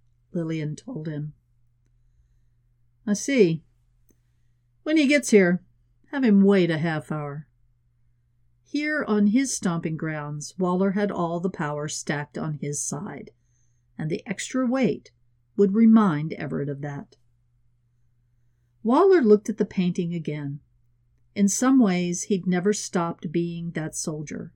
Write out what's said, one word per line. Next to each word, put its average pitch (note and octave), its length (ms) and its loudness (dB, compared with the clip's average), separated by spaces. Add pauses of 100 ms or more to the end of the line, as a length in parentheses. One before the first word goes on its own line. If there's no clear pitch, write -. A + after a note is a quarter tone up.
(320)
Lillian D#3+ 420 -4
told D#3 320 -12
him. D3+ 280 -8 (1700)
"I G#3+ 60 0
see. G3+ 500 2 (1200)
When D#4 140 0
he D4 100 4
gets C#4+ 240 2
here, F3+ 340 6 (480)
have C4+ 120 -2
him G3+ 180 6
wait F#3+ 280 4
a D#3+ 80 0
half D#3 320 -4
hour." D3+ 380 -10 (1200)
Here D4 380 -4
on G#3 220 2
his C4 260 0
stomping E3 420 -4
grounds, D3+ 600 -8
Waller F#3 320 0
had G3+ 220 -2
all F3 260 -4
the F3+ 100 -4
power D3 380 -6
stacked D3 500 -8
on D#3 180 -6
his D3 280 -8
side, D3+ 480 -10 (680)
and D#3 140 -6
the - 160 -8
extra B3+ 400 -4
weight A#3+ 460 -2 (440)
would G3 180 4
remind G#3+ 580 6
Everett D3 360 -6
of C#3+ 120 -8
that. C#3+ 360 -12 (1700)
Waller D#4+ 400 4
looked G#3 260 4
at G#3+ 80 -6
the G#3 80 0
painting F3+ 500 -2
again. D3 460 -6 (720)
In G3+ 140 2
some C4 300 4
ways, F3+ 460 2
he'd F3+ 220 -2
never F3+ 260 2
stopped E3+ 580 -4
being E3+ 400 -4
that D#3 240 -8
soldier. D#3 600 -10